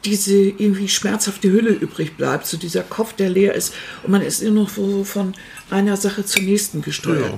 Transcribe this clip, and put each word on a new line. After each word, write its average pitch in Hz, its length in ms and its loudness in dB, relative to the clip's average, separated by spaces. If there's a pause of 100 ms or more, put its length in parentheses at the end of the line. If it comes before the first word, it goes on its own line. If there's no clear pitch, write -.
diese 202 300 2
irgendwie 202 540 2
schmerzhafte 202 600 0
Hülle 226 200 4
übrig 160 460 -2
bleibt, 139 280 -2
so - 120 -6
dieser 175 260 -4
Kopf, - 300 -6
der 190 160 0
leer 190 260 4
ist - 180 -4 (300)
und - 80 -2
man 196 100 2
ist 143 220 -4
nur 220 80 2
noch 208 180 4
so 196 360 -2
von 196 280 -4 (360)
einer 196 260 2
Sache 196 300 -2
zur - 180 -2
nächsten 196 380 0
gesteuert. 147 560 -2